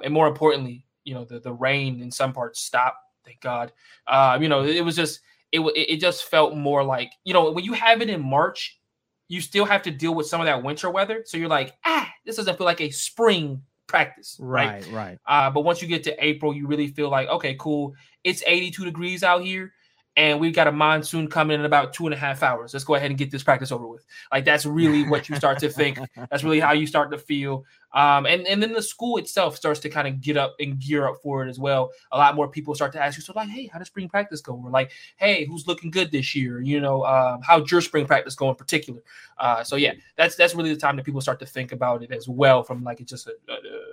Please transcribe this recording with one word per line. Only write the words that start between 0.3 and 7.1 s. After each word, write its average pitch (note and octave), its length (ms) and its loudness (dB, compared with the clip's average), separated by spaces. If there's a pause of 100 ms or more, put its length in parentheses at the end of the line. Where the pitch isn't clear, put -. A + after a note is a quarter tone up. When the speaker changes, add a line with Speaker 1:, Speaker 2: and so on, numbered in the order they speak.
Speaker 1:
you C3+ 120 -12
know, B2 100 -10
the, A#2 160 -14
the B2 120 -10
rain C3 480 -2
in B2 100 -12
some C3+ 220 -2
parts A#2+ 280 -8
stopped, B2+ 380 0 (260)
thank - 160 -20
God. A#2+ 320 -6 (340)
Uh, C3 340 6
you D#3+ 80 2
know, C#3 160 4
it E3 200 0
was E3 100 -2
just, D#3 260 -2 (300)
it D#3+ 80 2
wa-, D#3+ 160 0
it, D#3 160 -2
it D#3 100 0
just F3 240 0
felt D3+ 320 4
more C#3+ 280 0
like, B2+ 260 -4 (140)